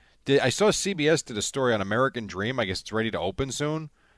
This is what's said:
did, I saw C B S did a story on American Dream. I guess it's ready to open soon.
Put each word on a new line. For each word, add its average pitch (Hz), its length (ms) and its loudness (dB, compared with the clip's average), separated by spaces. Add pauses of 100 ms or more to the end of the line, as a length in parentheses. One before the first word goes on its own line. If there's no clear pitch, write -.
(240)
did, 135 160 4
I 127 80 2
saw 160 240 4
C - 220 -2
B 147 120 0
S 156 160 4
did 113 160 -8
a 101 40 -2
story 127 300 0
on 107 80 0
American 117 460 0
Dream. 101 320 -4
I 117 60 2
guess 92 160 -4
it's - 100 -14
ready 110 220 0
to 82 80 -2
open 98 320 -4
soon. 151 380 -4 (280)